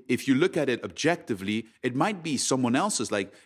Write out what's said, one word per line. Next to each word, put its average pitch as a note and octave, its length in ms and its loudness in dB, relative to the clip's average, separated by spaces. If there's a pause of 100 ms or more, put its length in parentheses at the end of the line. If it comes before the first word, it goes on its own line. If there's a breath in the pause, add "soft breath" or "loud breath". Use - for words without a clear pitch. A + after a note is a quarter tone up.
if B2+ 220 0
you C3+ 60 6
look F3+ 200 4
at C#3+ 140 2
it A#2+ 160 0
objectively, G#2+ 800 -2 (160 loud breath)
it B2+ 160 -2
might F3+ 260 -2
be D3+ 140 -2
someone B2+ 360 0
else's. D#3 380 0
Like G2+ 220 -2 (120)